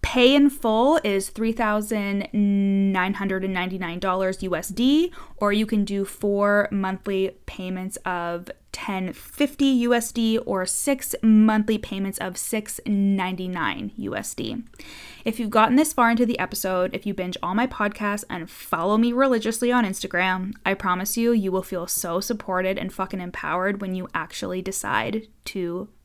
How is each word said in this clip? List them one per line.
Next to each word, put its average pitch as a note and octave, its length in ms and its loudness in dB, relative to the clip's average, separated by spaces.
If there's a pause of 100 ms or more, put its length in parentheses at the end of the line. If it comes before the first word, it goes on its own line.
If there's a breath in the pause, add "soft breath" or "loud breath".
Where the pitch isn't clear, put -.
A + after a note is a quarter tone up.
pay B3+ 320 6
in C#4+ 160 8
full B3+ 540 2
is G3 260 0
three A3+ 220 -2
thousand G#3+ 800 -2
nine G3 800 4
hundred F#3+ 300 -2
and F#3+ 100 -2
ninety-nine F3+ 460 -4
dollars F#3+ 420 0
U F3+ 140 -2
S E3 140 -6
D, C#4 440 2 (240 loud breath)
or G#3 160 2
you G#3+ 140 2
can G#3 180 2
do G3 180 -2
four G3+ 680 2
monthly F#3+ 760 -2
payments F#3 600 -8
of F3 440 -4 (220)
ten F#3+ 400 -4
fifty - 540 0
U A#3+ 280 4
S A#3 180 -2
D A3 260 2
or F#3+ 280 -2
six - 560 -2
monthly G#3+ 560 6
payments G3 420 -6
of F#3 180 -6
six - 480 -6
ninety-nine F#3 1120 0
U - 180 -6
S - 180 -6
D. - 300 -6 (640 loud breath)
If A3 120 -2
you've A3+ 120 -4
gotten A3+ 260 4
this D4+ 160 6
far A#3 180 4
into A#3 160 4
the A#3 140 -2
episode, F#3 560 -2
if F3+ 100 -6
you G3+ 80 -2
binge F3+ 300 -6
all F3 100 -2
my A#3 140 2
podcasts G#3 640 -2
and E3 200 -8
follow F#3 480 0
me A#3 140 4
religiously A#3+ 580 2
on B3 140 4
Instagram, F#3 680 -2 (120)
I G3 100 2
promise F#3 420 -2
you, A#3 160 4
you G3 180 2
will F#3 100 0
feel F3+ 260 -6
so F3+ 340 -2
supported F#3+ 560 -2
and F#3 160 -6
fucking F#3+ 260 -6
empowered F3+ 640 -4
when F#3 140 -4
you F#3 180 -6
actually F#3 480 -6
decide G#3+ 680 -2 (180)
to F3+ 440 -6 (160)